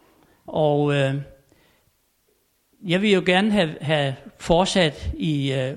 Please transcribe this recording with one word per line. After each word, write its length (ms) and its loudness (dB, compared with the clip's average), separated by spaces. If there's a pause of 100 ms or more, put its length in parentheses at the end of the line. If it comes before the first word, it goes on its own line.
(480)
Og, 460 0
øh, 220 0 (1700)
jeg 160 0
ville 140 4
jo 100 2
gerne 260 2
have, 300 0
have 340 0 (220)
fortsat 800 0
i, 360 -2
øh, 240 -4